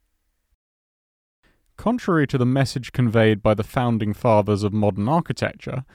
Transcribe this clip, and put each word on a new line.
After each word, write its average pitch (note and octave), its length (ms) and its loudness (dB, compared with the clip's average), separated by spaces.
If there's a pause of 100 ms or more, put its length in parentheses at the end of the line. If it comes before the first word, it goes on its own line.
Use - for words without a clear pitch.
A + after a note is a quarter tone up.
(1800)
Contrary F#3+ 500 0
to C#3 120 -4
the B2 80 2
message C3 460 -2
conveyed A2 500 2
by A2 100 2
the G#2 120 -2
founding A2+ 500 -2
fathers G#2 480 2
of G2+ 100 -2
modern G#2 360 0
architecture, C3 760 -4 (100)